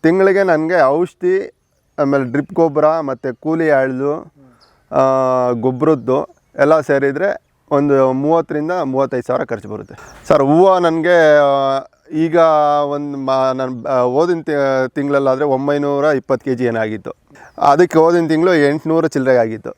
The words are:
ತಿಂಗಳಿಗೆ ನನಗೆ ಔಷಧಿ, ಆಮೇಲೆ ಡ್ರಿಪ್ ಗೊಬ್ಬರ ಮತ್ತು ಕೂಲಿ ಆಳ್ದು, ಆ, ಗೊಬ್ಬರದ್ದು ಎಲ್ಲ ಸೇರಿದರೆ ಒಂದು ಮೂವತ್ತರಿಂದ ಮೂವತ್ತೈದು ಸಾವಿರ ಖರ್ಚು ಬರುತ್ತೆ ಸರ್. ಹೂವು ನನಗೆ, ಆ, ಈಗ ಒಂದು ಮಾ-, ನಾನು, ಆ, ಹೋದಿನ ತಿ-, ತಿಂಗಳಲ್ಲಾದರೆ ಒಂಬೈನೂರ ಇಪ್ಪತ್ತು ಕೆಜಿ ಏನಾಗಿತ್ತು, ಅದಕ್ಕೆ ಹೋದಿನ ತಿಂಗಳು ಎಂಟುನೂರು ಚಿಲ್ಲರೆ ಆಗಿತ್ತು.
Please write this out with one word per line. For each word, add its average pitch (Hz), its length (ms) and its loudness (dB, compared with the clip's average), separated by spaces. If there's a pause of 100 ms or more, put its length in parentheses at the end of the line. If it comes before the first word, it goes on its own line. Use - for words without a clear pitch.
ತಿಂಗಳಿಗೆ 190 400 2
ನನಗೆ 165 400 2
ಔಷಧಿ, 180 680 -2 (460)
ಆಮೇಲೆ 139 260 0
ಡ್ರಿಪ್ 127 280 -6
ಗೊಬ್ಬರ 156 480 0
ಮತ್ತು 131 400 -8
ಕೂಲಿ 160 300 -2
ಆಳ್ದು, 135 420 0 (800)
ಆ, 135 100 2 (480)
ಗೊಬ್ಬರದ್ದು 127 800 -2 (300)
ಎಲ್ಲ 151 220 4
ಸೇರಿದರೆ 139 640 -2 (280)
ಒಂದು 139 420 2
ಮೂವತ್ತರಿಂದ 151 600 -2 (120)
ಮೂವತ್ತೈದು 131 420 -4
ಸಾವಿರ - 180 -4
ಖರ್ಚು 104 240 -10
ಬರುತ್ತೆ 104 260 -14 (340)
ಸರ್. - 140 4
ಹೂವು 180 360 4
ನನಗೆ, 165 380 0 (220)
ಆ, 139 420 0 (320)
ಈಗ 160 240 -2 (480)
ಒಂದು 143 340 -8
ಮಾ-, 131 340 -2
ನಾನು, 131 360 -6
ಆ, 131 120 0
ಹೋದಿನ 160 400 0
ತಿ-, 135 540 -2
ತಿಂಗಳಲ್ಲಾದರೆ 139 500 0
ಒಂಬೈನೂರ 143 600 -2
ಇಪ್ಪತ್ತು 135 400 -2
ಕೆಜಿ 127 200 -4
ಏನಾಗಿತ್ತು, 110 460 -4 (480)
ಅದಕ್ಕೆ 160 400 4
ಹೋದಿನ 165 280 2
ತಿಂಗಳು 165 280 2
ಎಂಟುನೂರು 156 540 0
ಚಿಲ್ಲರೆ 131 280 0
ಆಗಿತ್ತು. 113 420 -2